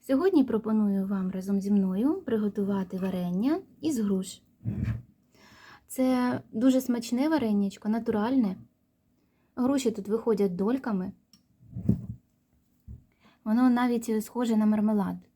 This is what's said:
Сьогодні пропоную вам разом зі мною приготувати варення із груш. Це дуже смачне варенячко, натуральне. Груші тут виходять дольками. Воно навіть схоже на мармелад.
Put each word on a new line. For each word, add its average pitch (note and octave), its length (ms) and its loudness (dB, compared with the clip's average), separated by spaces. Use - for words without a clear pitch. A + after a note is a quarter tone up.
Сьогодні D4 420 4
пропоную G#3+ 640 0
вам F#3+ 240 -2
разом F#3+ 300 -2
зі G3 100 -2
мною G#3 500 2
приготувати G3+ 760 -2
варення F#3 640 -2
із D4 180 -2
груш. G3 420 -2
Це B3+ 520 0
дуже C4 300 4
смачне B3 480 -2
варенячко, G#3 600 0
натуральне. A3+ 640 0
Груші B3+ 360 0
тут G3 160 -10
виходять G3+ 480 0
дольками. G3+ 560 -2
Воно A#3+ 260 4
навіть A#3 560 2
схоже A#3 320 0
на G#3+ 80 4
мармелад. G#3 520 2